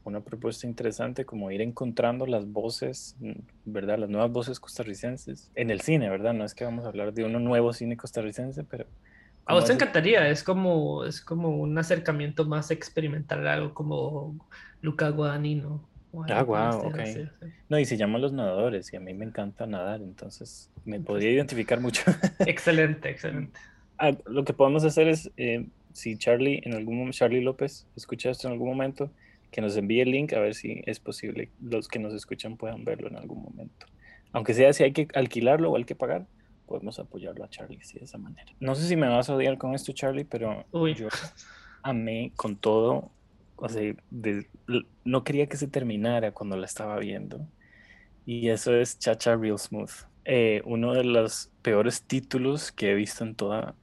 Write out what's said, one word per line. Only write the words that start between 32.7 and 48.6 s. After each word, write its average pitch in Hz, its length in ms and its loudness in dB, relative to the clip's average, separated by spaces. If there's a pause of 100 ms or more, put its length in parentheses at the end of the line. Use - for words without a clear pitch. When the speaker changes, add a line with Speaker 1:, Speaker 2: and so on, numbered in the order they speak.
Speaker 1:
verlo 113 260 -6
en - 60 -12
algún - 280 -12
momento. - 420 -16 (460)
Aunque 113 240 0
sea, 135 180 10
si 156 100 4
hay 135 80 8
que 147 220 0
alquilarlo 135 560 4
o 131 80 4
hay 117 60 0
que - 100 -8
pagar, 160 320 -2 (400)
podemos - 320 -8
apoyarlo - 460 -12
a - 80 -16
Charlie, - 320 -16
sí, - 160 -20
de - 60 -16
esa - 120 -18
manera. - 420 -16
No 135 140 -2
sé 156 140 0
si 175 80 2
me 151 120 4
vas 123 220 4
a 139 60 2
odiar 135 240 2
con 131 160 -4
esto, 139 160 -6
Charlie, 139 340 -2
pero 110 460 -6
Speaker 2:
Uy. 160 240 2
Speaker 1:
yo 110 140 -6 (720)
amé 113 520 -4
con 104 200 -4
todo, 113 560 2 (440)
o 120 140 -8
sea, 107 240 -4 (160)
de-, 110 380 -4 (200)
l-, 120 180 0 (200)
no 127 180 2
quería 143 220 0
que 143 120 -6
se 143 100 -4
terminara 117 640 0
cuando 98 260 -6
la 92 80 -4
estaba 107 320 -6
viendo. 101 500 -8 (800)
Y 117 240 0
eso 113 260 4